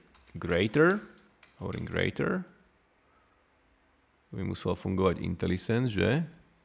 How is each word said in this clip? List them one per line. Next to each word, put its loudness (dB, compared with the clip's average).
greater, 2
hovorím -6
greater, -2
by -8
musel -2
fungovať 2
IntelliSense, -2
že? 2